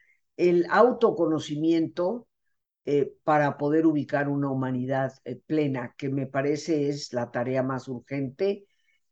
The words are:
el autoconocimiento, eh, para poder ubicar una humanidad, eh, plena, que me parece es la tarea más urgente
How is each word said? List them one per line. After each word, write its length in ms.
el 340
autoconocimiento, 1600
eh, 280
para 340
poder 280
ubicar 420
una 220
humanidad, 600
eh, 120
plena, 600
que 100
me 180
parece 600
es 240
la 180
tarea 320
más 260
urgente 800